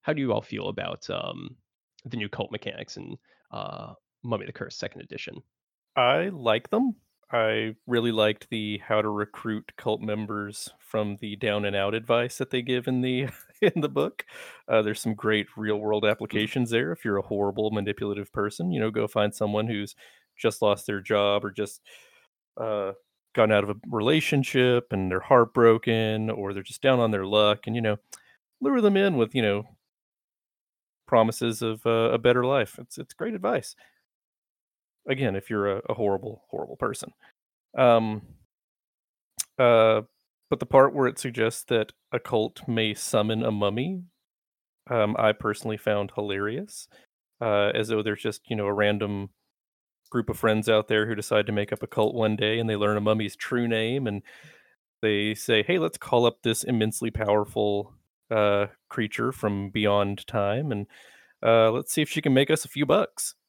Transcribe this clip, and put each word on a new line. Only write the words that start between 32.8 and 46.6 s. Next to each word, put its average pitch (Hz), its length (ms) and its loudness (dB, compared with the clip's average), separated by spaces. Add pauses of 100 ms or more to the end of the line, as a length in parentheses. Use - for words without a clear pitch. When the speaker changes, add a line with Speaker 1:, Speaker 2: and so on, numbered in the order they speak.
Speaker 2:
it's - 160 -14
great 220 180 -6
advice. 202 420 -2 (1300)
Again, 131 280 0
if 98 160 -6
you're 101 260 0
a, - 100 -8
a - 60 -4
horrible, 107 560 -4
horrible - 280 -10
person. - 360 -6 (640)
Um, 113 460 4 (1400)
uh, 110 420 6 (480)
but 139 100 -2
the 127 60 -4
part 135 300 6
where 135 120 2
it 120 120 -4
suggests 117 460 -2
that 110 260 0 (200)
a 151 80 -2
cult - 480 -2
may 110 260 0
summon 110 500 0
a 117 80 0
mummy, 117 520 -2 (840)
um, 107 300 2
I 110 140 6
personally 107 440 -4
found 104 380 -2
hilarious. 104 720 -6 (540)